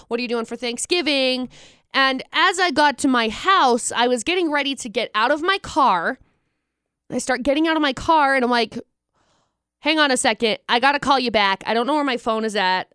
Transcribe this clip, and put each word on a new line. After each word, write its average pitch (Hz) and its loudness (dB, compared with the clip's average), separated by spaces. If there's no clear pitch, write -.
What 233 -4
are - -6
you 247 -6
doing 233 -4
for 233 -12
Thanksgiving?" 254 -2
And 262 2
as 349 2
I 359 2
got 294 2
to 294 0
my 240 2
house, 277 2
I 240 0
was 254 0
getting 339 -2
ready 277 -2
to - -12
get 220 -4
out 226 2
of 302 0
my 381 0
car. 226 0
I - -6
start 254 -2
getting 285 2
out 320 0
of 311 0
my 285 0
car 285 2
and 262 2
I'm 240 -2
like, 233 0
"Hang 311 0
on 285 2
a 254 2
second. 220 -2
I 233 2
gotta 277 2
call 269 2
you 240 -2
back. 196 0
I - -2
don't 233 0
know 294 0
where 294 0
my 254 -2
phone 220 -4
is 208 -6
at. 185 -2